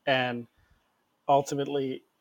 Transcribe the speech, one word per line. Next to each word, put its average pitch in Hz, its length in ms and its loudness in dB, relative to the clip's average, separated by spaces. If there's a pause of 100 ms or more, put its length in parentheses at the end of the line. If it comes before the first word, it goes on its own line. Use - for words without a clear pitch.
And 123 420 0 (840)
ultimately, 139 720 0 (180)